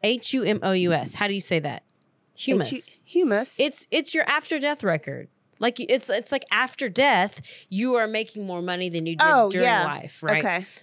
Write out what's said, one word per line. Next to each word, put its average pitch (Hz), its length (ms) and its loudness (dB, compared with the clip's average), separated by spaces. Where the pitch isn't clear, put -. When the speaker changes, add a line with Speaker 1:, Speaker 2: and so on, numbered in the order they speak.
Speaker 1:
H 240 320 0
U 262 100 0
M 196 200 0
O 190 80 2
U 180 220 2
S. - 220 -2
How 208 120 0
do 202 60 -2
you 196 80 -4
say 170 180 0
that? 147 240 -6
Humus. - 360 0
Speaker 2:
H-U-, 247 220 -8
humus? 254 560 0
Speaker 1:
It's, 285 320 0
it's 311 240 0
your 311 140 2
after 302 280 -2
death 294 280 -2
record. 151 420 -4
Like, - 220 -2
it's, 247 280 0
it's 226 220 -2
like 269 180 -4
after 247 380 -2
death, 208 540 2
you 240 280 0
are 226 120 2
making 214 400 -6
more 175 140 -6
money 180 260 -4
than 165 180 -4
you 165 120 -4
did 311 100 6
Speaker 2:
Oh, 247 240 6
Speaker 1:
during 185 160 2
Speaker 2:
yeah. 208 160 4
Speaker 1:
life, 147 400 -8
right? 160 200 2
Speaker 2:
Okay. 185 220 -2